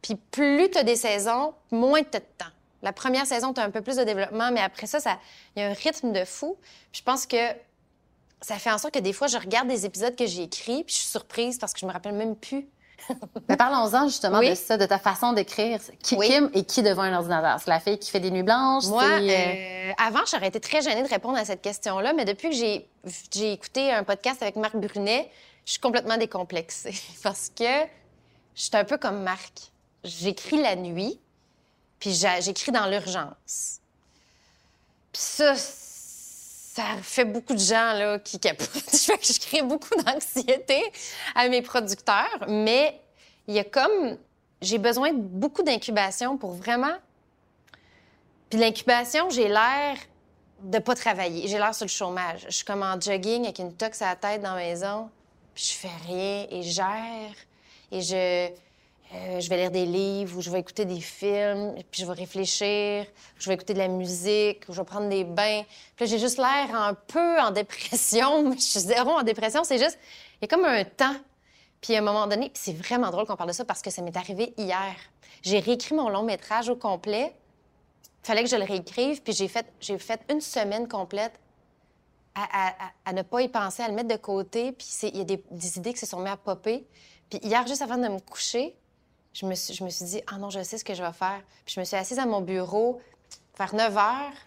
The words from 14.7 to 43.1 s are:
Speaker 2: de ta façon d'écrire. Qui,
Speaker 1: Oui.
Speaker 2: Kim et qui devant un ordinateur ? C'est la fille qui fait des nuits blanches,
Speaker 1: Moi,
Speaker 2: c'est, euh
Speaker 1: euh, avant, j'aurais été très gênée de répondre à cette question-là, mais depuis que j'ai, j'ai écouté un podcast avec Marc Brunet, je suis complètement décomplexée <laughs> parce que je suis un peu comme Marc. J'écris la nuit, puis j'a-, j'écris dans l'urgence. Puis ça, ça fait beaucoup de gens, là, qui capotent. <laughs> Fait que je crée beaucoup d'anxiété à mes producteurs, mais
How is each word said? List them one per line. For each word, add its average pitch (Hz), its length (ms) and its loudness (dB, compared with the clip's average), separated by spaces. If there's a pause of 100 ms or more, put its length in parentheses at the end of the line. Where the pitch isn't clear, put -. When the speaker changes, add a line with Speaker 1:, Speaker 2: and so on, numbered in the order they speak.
Speaker 2:
de 196 80 6
ta 196 120 4
façon 226 360 2
d'écrire. 214 460 0 (220)
Qui, - 140 2
Speaker 1:
Oui. 208 120 4
Speaker 2:
Kim 277 260 6
et 190 100 4
qui - 180 2
devant 196 200 6
un 190 140 2
ordinateur ? 165 440 2
C'est - 100 -4
la 165 100 6
fille 202 200 0
qui - 100 -10
fait 202 100 0
des 185 120 0
nuits 185 120 0
blanches, 262 420 4
Speaker 1:
Moi, 220 180 4 (160)
Speaker 2:
c'est, 196 100 4
euh 185 600 0
Speaker 1:
euh, 196 80 -2
avant, 226 240 2 (100)
j'aurais 294 160 0
été 233 120 -2
très 302 220 0
gênée 254 220 0
de 269 60 0
répondre 240 280 0
à 214 80 0
cette 190 160 -6
question-là, 202 520 -2
mais 277 120 2
depuis 202 240 -2
que 302 60 0
j'ai, 226 320 0 (460)
j'ai 208 180 0
écouté 262 400 -2
un 214 120 2
podcast 247 380 -2
avec 202 140 -2
Marc 214 200 -2
Brunet, 208 540 0 (360)
je - 80 -8
suis - 80 -6
complètement 233 360 2
décomplexée 185 760 -4 (160)
<laughs> - 140 -20
parce - 320 -4
que 233 80 -2 (920)
je - 60 -10
suis - 120 -4
un 208 120 4
peu 277 120 -2
comme 202 260 -4
Marc. - 480 -8 (320)
J'écris 180 580 -2
la 214 140 2
nuit, 180 440 -4 (800)
puis 196 140 -2
j'a-, 180 260 4
j'écris 190 320 -4
dans 220 160 2
l'urgence. 185 920 -4 (1300)
Puis - 100 -8
ça, 294 340 4
ça - 1300 -12 (200)
fait 254 220 4
beaucoup 233 280 -4
de 208 60 0
gens, 226 340 4
là, 208 260 2
qui 202 200 -10
capotent. - 300 0
<laughs> - 260 -8
Fait - 220 6
que - 80 -4
je - 140 2
crée - 220 0
beaucoup 285 320 0 (100)
d'anxiété 262 800 2 (540)
à 247 140 6
mes 247 120 4
producteurs, 220 840 0
mais 226 520 4 (480)